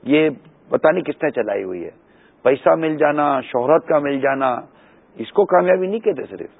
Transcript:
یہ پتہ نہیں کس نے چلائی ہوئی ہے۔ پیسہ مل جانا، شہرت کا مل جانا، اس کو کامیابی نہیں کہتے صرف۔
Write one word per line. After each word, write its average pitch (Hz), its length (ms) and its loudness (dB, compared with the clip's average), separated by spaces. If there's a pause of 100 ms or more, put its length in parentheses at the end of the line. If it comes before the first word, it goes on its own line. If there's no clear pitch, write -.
یہ 151 260 2 (400)
پتہ 127 200 2
نہیں 165 160 0
کس - 180 -8
نے 151 80 0
چلائی 104 320 -4
ہوئی 92 220 -8
ہے۔ - 240 -18 (340)
پیسہ 139 320 4
مل 160 220 -2
جانا، 147 440 2
شہرت 135 460 0
کا 156 120 2
مل 143 220 -2
جانا، 135 400 0 (560)
اس - 160 -12
کو 202 120 2
کامیابی 185 420 2
نہیں 208 140 -4
کہتے 165 300 -2
صرف۔ 95 300 -14